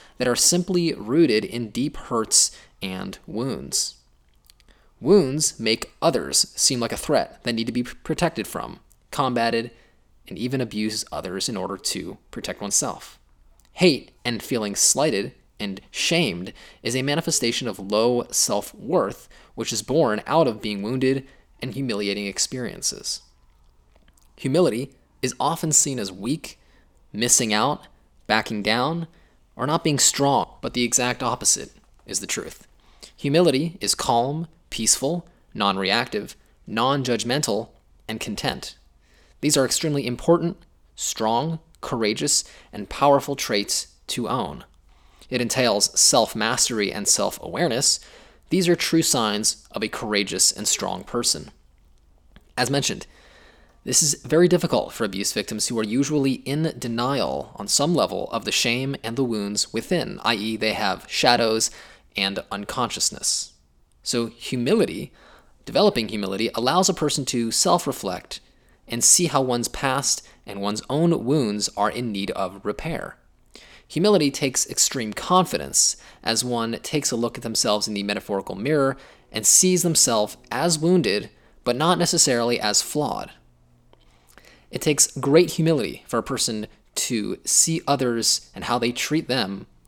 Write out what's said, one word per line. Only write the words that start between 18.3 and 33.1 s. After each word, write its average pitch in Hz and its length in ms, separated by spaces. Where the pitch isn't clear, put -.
self-worth, 196 960
which 113 180
is 110 80
born 127 440
out 151 220
of 107 140
being 104 200
wounded 131 460
and 127 120
humiliating 101 540
experiences. - 960
Humility 135 540
is 131 160
often 156 340
seen 135 280
as 95 140
weak, 113 440
missing 113 400
out, 113 360
backing 107 380
down, 135 440
or 131 120
not 160 160
being 147 160
strong, 139 640
but 123 120
the 123 100
exact 123 380
opposite - 520
is - 160
the 98 60
truth. - 400